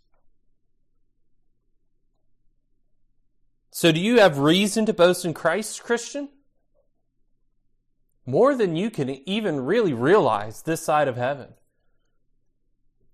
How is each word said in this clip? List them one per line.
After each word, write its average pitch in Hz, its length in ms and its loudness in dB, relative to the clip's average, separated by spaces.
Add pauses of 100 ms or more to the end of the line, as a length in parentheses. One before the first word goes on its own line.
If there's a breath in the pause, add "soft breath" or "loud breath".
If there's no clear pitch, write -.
(3750)
So 170 220 2
do 160 60 0
you 226 220 2
have 170 180 6
reason 190 460 2
to 214 80 0
boast 175 320 2
in 170 80 -2
Christ, 180 500 -4
Christian? 277 460 -6 (2000)
More 214 280 2
than 190 220 -2
you 208 140 -2
can 139 360 -6
even 185 380 -4
really 185 300 0
realize 117 680 2
this 160 220 -6
side 151 260 0
of 120 80 -6
heaven. 127 380 -6 (1600)